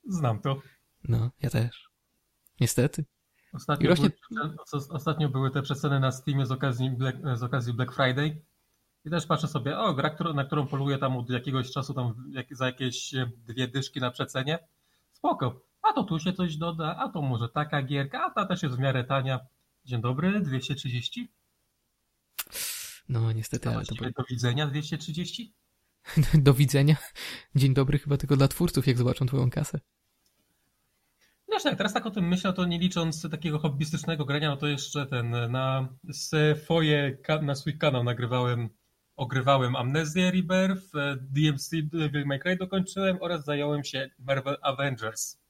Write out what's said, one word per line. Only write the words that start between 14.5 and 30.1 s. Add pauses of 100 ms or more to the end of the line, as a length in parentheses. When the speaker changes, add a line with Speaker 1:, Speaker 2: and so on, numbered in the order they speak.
Speaker 1:
Spoko. (160)
A
to
tu
się
coś
doda,
a
to
może
taka
gierka,
a
ta
też
jest
w
miarę
tania. (440)
Dzień
dobry,
dwieście
trzydzieści? (1800)
Speaker 2:
No,
niestety,
Speaker 1:
A
Speaker 2:
ale
to
Speaker 1:
właściwie
Speaker 2:
było
Speaker 1:
do
widzenia,
dwieście
trzydzieści? (500)
Speaker 2:
<laughs>
Do
widzenia. (580)
Dzień
dobry
chyba
tylko
dla
twórców,
jak
zobaczą
twoją
kasę. (1700)